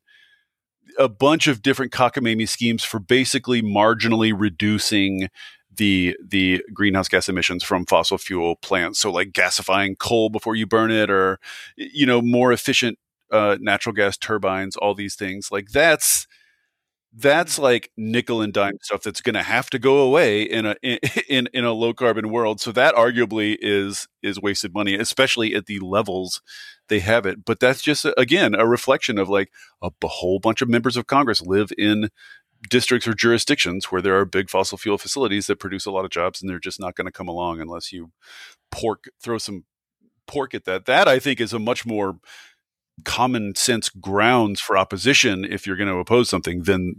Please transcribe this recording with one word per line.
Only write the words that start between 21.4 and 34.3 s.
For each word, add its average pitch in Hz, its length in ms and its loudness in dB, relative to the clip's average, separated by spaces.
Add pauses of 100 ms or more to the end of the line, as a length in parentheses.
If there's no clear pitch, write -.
in 123 100 -2
a 120 80 0
low 117 220 -2
carbon 110 380 0
world. 110 280 0
So 117 140 -8
that 131 220 4
arguably 110 640 2
is, 101 480 -4 (120)
is 98 200 -6
wasted 98 320 -4
money, 101 220 -2
especially 113 600 0
at 104 120 -6
the 101 120 -8
levels 92 640 -4 (480)
they 104 100 2
have 104 260 2
it. - 200 -4
But - 160 -4
that's 127 200 4
just, 147 240 0 (120)
again, 127 380 2
a 113 120 4
reflection 120 500 0
of, 98 120 -2
like, 98 220 0 (300)
a 87 80 -6
b-, - 220 -6
whole 95 280 -2
bunch 110 220 0
of 120 60 0
members 120 300 2
of 117 100 -4
Congress 131 340 2
live 98 360 0
in 107 320 2 (600)
districts 120 380 2
or 113 80 -2
jurisdictions 117 680 0
where 92 180 -4
there 95 160 2
are 101 40 2
big 95 240 -2